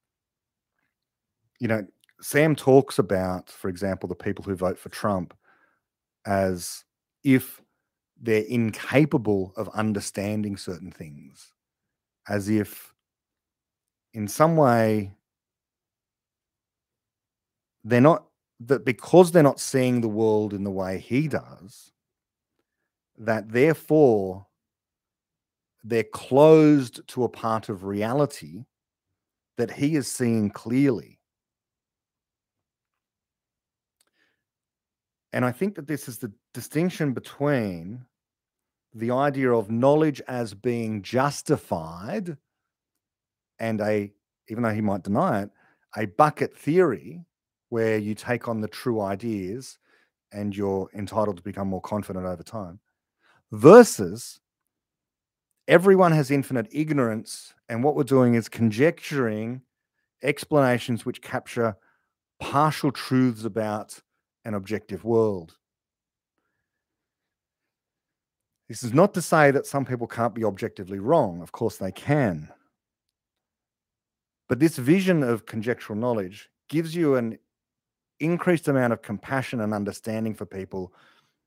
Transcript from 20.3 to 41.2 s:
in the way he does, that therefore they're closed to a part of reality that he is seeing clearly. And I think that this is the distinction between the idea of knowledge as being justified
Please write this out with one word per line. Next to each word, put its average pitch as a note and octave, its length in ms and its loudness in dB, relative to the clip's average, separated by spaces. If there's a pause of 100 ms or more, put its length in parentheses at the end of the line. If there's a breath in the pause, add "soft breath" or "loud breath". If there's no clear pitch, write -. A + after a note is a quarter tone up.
in G2 100 -6
the G2+ 60 -4
way F#2+ 300 -6
he C#3 280 -2
does, - 640 -10 (1300)
that A2 340 -4
therefore A#2+ 960 2 (1400)
they're A2+ 200 0
closed D3+ 1040 6
to B2+ 160 -4
a A2+ 60 -2
part A2 400 -6
of F#2+ 160 -8
reality G#2+ 800 -4 (920)
that A#2 140 -2
he D3 240 0
is C3 120 -2
seeing A2+ 440 0
clearly. B2 680 -2 (4000)
And A#2+ 120 0
I B2 60 0
think G3 240 -6
that C#3+ 120 -14
this D3 200 -8
is B2 100 -14
the A2+ 140 -10 (220)
distinction D3+ 600 -4
between A2+ 920 -4 (880)
the A2+ 180 -4
idea C3+ 400 2
of A2+ 200 0
knowledge C#3+ 560 2
as A#2+ 260 -6
being A2 480 -4
justified C3 1300 -4 (1200)